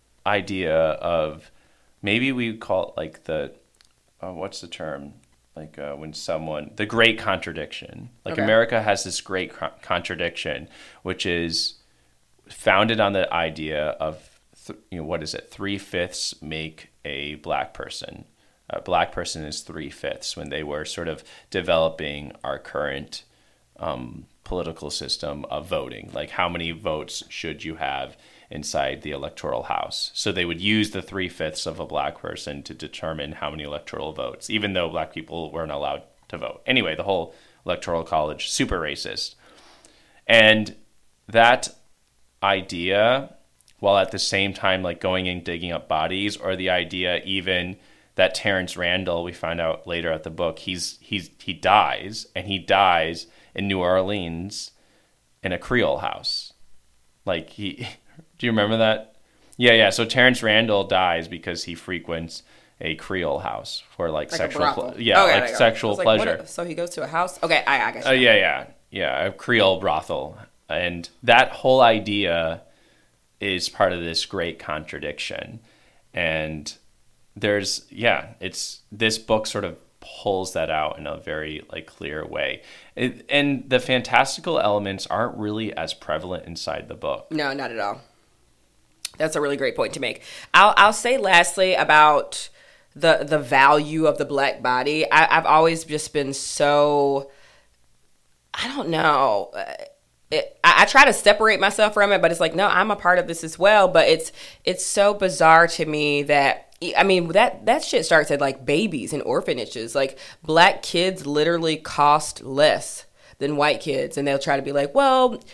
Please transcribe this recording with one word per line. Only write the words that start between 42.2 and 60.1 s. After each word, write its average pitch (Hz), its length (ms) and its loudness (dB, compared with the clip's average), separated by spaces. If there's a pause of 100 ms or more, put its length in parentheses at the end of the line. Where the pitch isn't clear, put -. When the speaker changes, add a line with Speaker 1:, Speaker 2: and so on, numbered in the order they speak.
Speaker 1:
idea, 98 920 0 (440)
while 101 180 4
at 95 140 0
the 98 80 -10
same 98 340 -2
time, 95 280 -6
like, 87 200 -8
going 92 260 -2
and 87 160 -8
digging 87 300 -8
up - 160 -10
bodies, 90 480 -4
or 95 180 -6
the 90 140 -4
idea 90 560 -2
even 92 500 -4 (400)
that 92 180 2
Terrence 92 440 -4
Randall, 87 480 -2
we 87 80 -10
find 85 260 -6
out 80 260 -4
later 85 240 -4
at 80 140 -4
the - 60 -10
book, 82 300 -6
he's, 90 420 -8
he's, 92 360 -8
he - 140 -12
dies, 90 800 2
and 92 140 -8
he 98 120 -4
dies 85 680 2 (260)
in 101 140 -6
New 95 120 -2
Orleans 92 920 -2 (720)
in 90 100 -6
a 87 60 -4
Creole 95 400 0
house. - 560 -8 (720)
Like, 90 240 -4
he, 104 380 -10 (240)
<laughs> - 260 -20
do - 80 -6
you 120 60 0
remember 110 260 2
that? 110 380 0 (420)
Yeah, 123 160 8
yeah. 110 160 8
So 110 160 0
Terrence 123 380 4